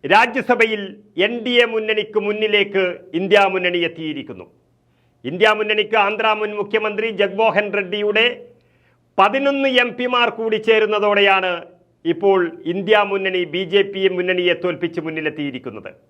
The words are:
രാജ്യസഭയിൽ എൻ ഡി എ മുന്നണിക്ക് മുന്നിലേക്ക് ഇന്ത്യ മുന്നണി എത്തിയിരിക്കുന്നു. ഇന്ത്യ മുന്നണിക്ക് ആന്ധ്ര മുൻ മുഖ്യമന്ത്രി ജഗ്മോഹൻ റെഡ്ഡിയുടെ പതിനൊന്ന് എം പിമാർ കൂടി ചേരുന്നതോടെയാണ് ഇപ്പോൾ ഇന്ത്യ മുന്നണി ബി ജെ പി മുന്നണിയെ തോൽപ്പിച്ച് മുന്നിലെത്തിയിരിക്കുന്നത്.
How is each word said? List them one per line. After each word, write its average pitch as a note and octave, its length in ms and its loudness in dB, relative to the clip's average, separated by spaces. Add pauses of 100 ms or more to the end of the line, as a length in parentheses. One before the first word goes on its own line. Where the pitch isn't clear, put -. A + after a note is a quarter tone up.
(120)
രാജ്യസഭയിൽ A3+ 680 0 (440)
എൻ A3+ 60 -2 (120)
ഡി B3 80 -4 (100)
എ - 100 6
മുന്നണിക്ക് G#3+ 540 -2
മുന്നിലേക്ക് G#3 560 0 (360)
ഇന്ത്യ F#3+ 200 4 (140)
മുന്നണി F3+ 260 0 (100)
എത്തിയിരിക്കുന്നു. D3+ 580 -10 (840)
ഇന്ത്യ F#3 180 2 (100)
മുന്നണിക്ക് G#3+ 380 0 (100)
ആന്ധ്ര G#3+ 200 -2 (140)
മുൻ G#3+ 180 -4
മുഖ്യമന്ത്രി G#3+ 500 -2 (120)
ജഗ്മോഹൻ G3+ 460 0 (100)
റെഡ്ഡിയുടെ G#3 500 0 (920)
പതിനൊന്ന് C4+ 480 2 (140)
എം B3 160 0
പിമാർ B3 300 0 (100)
കൂടി A3 280 -2
ചേരുന്നതോടെയാണ് G3+ 880 4 (600)
ഇപ്പോൾ F#3+ 280 4 (320)
ഇന്ത്യ G3 240 2 (160)
മുന്നണി F#3+ 300 -2 (120)
ബി F#3 80 -2 (100)
ജെ G3 100 6 (100)
പി F#3+ 100 -4 (160)
മുന്നണിയെ F3+ 360 0 (100)
തോൽപ്പിച്ച് E3+ 420 -4
മുന്നിലെത്തിയിരിക്കുന്നത്. C#3+ 840 -8 (200)